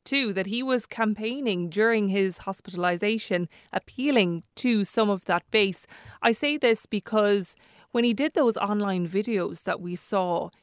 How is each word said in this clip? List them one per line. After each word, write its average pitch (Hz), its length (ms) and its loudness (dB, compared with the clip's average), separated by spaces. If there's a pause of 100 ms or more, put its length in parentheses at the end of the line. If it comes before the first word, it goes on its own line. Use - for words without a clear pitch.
too, 262 300 0
that 190 120 -2
he 226 160 -4
was 262 240 0
campaigning 214 840 -2
during 214 380 2
his 190 300 0
hospitalization, 180 1120 -2 (220)
appealing 196 720 0 (140)
to 220 280 2
some 220 240 2
of 190 160 -2
that 175 240 -2
base. 202 380 0 (340)
I 233 120 4
say 294 240 -2
this 233 280 2
because 208 680 0 (360)
when 233 120 2
he 240 100 4
did 277 200 0
those 247 240 2
online 196 500 -2
videos 190 560 -2
that - 160 -2
we 175 140 -8
saw, 180 560 -2 (140)